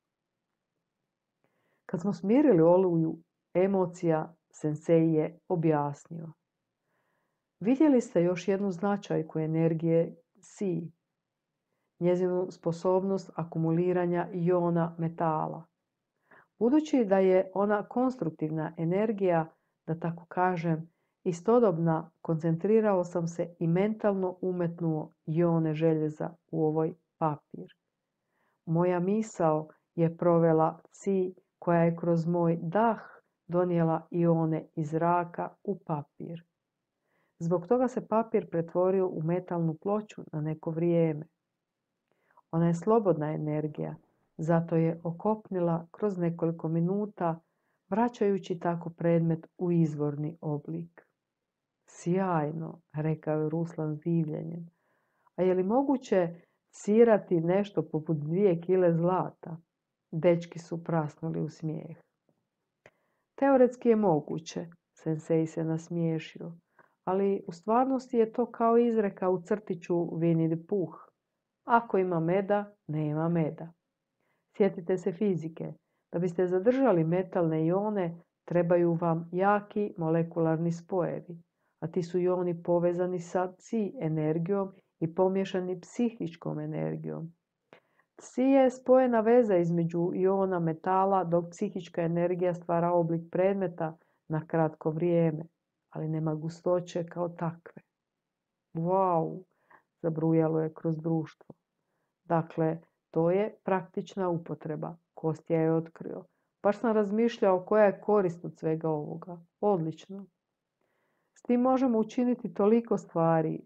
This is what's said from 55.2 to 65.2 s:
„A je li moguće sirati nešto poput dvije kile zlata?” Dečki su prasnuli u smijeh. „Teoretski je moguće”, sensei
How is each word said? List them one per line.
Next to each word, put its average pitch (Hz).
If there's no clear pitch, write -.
„A 180
je 185
li 185
moguće 214
sirati 208
nešto 175
poput 156
dvije 170
kile 180
zlata?” 170
Dečki 170
su 170
prasnuli 165
u 156
smijeh. 156
„Teoretski 254
je 226
moguće”, 170
sensei 160